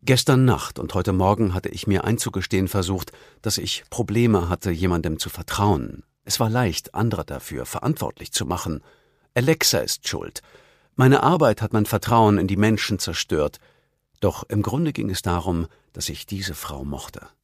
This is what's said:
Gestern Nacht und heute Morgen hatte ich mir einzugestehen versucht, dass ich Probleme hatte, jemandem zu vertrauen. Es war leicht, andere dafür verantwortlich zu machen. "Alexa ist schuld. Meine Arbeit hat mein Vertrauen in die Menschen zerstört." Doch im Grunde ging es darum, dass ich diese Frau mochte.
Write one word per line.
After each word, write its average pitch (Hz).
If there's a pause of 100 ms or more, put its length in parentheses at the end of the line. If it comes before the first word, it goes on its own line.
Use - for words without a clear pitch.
Gestern 131
Nacht 107
und -
heute 95
Morgen 95
hatte -
ich -
mir 98
einzugestehen 95
versucht, 95 (280)
dass 107
ich -
Probleme 107
hatte, 90
jemandem 85
zu 80
vertrauen. 90 (200)
Es -
war 113
leicht, 113
andere 107
dafür -
verantwortlich -
zu -
machen. 80 (520)
"Alexa 127
ist -
schuld. - (540)
Meine 131
Arbeit 143
hat 110
mein 107
Vertrauen 110
in 92
die 95
Menschen 107
zerstört." 80 (640)
Doch 95
im 104
Grunde 131
ging 110
es 92
darum, 85 (280)
dass -
ich -
diese 92
Frau 67
mochte. - (160)